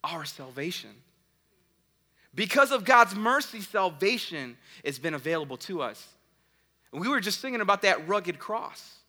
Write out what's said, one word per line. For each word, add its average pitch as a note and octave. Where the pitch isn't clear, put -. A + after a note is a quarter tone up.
our E3
salvation. C#3
Because F#3
of A#3
God's A3+
mercy, A#3
salvation F3+
has C#3
been D#3
available D3
to F3
us. A2+
And C#3
we F#3+
were C4+
just G#3
singing B3
about G3
that E3+
rugged F3
cross. -